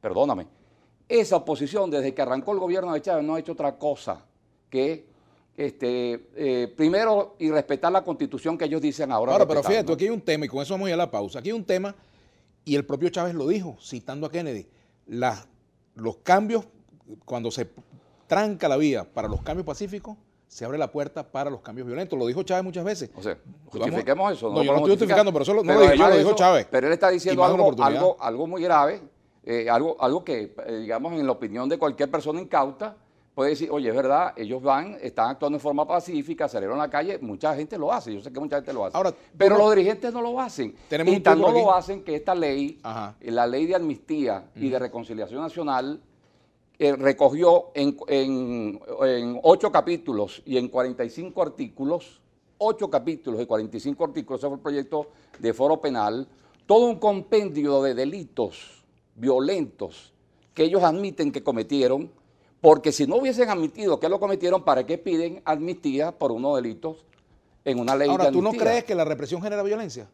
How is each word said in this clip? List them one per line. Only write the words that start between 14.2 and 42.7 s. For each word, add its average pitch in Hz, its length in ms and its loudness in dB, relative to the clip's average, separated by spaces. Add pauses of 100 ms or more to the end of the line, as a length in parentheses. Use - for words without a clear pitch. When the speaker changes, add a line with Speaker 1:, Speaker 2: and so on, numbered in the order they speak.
Speaker 2:
a 143 40 -8
Kennedy, 143 360 -8 (400)
las, 120 400 -4 (480)
los 113 240 -6
cambios, 208 460 0 (600)
cuando 117 260 -6
se 120 200 -8 (560)
tranca 196 420 0
la 135 80 2
vía 139 280 0
para 107 240 -8
los - 140 -4
cambios 165 220 -8
pacíficos, 202 520 -10 (320)
se - 160 -16
abre 135 140 -6
la 143 120 -2
puerta 143 400 -8
para 139 200 -6
los 127 100 -12
cambios 123 260 -14
violentos. 143 320 -6
Lo 120 80 0
dijo 131 160 -2
Chávez 185 220 -2
muchas 175 200 -8
veces. 180 320 -6
Speaker 1:
O 98 60 -16
sea, 101 120 -4
Speaker 2:
Vamos - 380 -20
Speaker 1:
justifiquemos 147 600 -2
eso, 117 160 -6
Speaker 2:
No, 104 80 -2
Speaker 1:
no 156 60 2
Speaker 2:
yo 139 100 2
no 143 80 4
Speaker 1:
podemos - 80 2
Speaker 2:
estoy 202 200 4
Speaker 1:
justificar. 202 180 6
Speaker 2:
justificando, 190 60 0
pero 147 100 0
eso 175 120 0
lo, - 80 2
no 165 40 0
Speaker 1:
Pero 190 120 6
Speaker 2:
lo 214 60 12
dije, - 140 10
yo 165 60 8
Speaker 1:
además 180 60 8
Speaker 2:
lo 185 40 8
Speaker 1:
de 160 60 8
Speaker 2:
dijo 170 100 4
Speaker 1:
eso, 214 80 2
Speaker 2:
Chávez. 180 320 6
Speaker 1:
pero 131 160 2
él 156 60 4
está 180 180 4
Speaker 2:
Y 185 40 2
Speaker 1:
diciendo 180 280 2
Speaker 2:
más 180 80 8
de 180 40 4
una 180 100 4
Speaker 1:
algo, 190 80 6
Speaker 2:
oportunidad. 139 300 2
Speaker 1:
algo, 185 180 4
algo 127 260 -4
muy 175 160 -6
grave, 165 380 4 (440)
eh, 117 260 -4
algo, 139 300 2
algo 147 240 0
que, 117 300 -6 (120)
eh, 117 120 -8
digamos, 113 360 -6
en 151 120 -2
la 127 60 0
opinión 117 360 -6
de 160 100 -2
cualquier 143 320 -2
persona 151 300 -6
incauta, 165 560 -4 (380)
puede 139 160 0
decir, 156 200 -4
"Oye, 143 200 -2
es 110 40 -2
verdad, 139 420 0
ellos 120 260 -8
van, 131 400 -2
están 117 280 -2
actuando 143 260 -4
en 143 40 -6
forma 147 260 -2
pacífica, 160 600 -4
salieron 110 320 -4
a 151 40 0
la 135 60 -8
calle", 160 280 -4
mucha 123 360 -4
gente 156 220 -8
lo 147 160 -2
hace, 117 220 -6
yo 98 80 -12
sé 123 100 -16
que 127 80 -10
mucha 285 160 -6
gente 139 160 -6
lo 110 140 -4
hace. 98 100 -6
Speaker 2:
Ahora, 180 160 0
tú - 60 -14 (180)
Speaker 1:
Pero 196 220 6
Speaker 2:
no 208 60 8
Speaker 1:
los 214 100 8
dirigentes 208 380 2
no 240 100 -6
lo 240 180 -4
hacen. 139 340 -6 (140)
Speaker 2:
Tenemos 165 240 2
Speaker 1:
Y 202 40 4
Speaker 2:
un 185 60 -2
Speaker 1:
tan 160 120 8
Speaker 2:
tuit 165 120 4
Speaker 1:
no 233 60 6
Speaker 2:
por 233 100 4
Speaker 1:
lo 208 80 6
Speaker 2:
aquí. 185 80 6
Speaker 1:
hacen 190 240 -6
que 160 120 -6
esta 151 200 -2
ley, 147 480 -2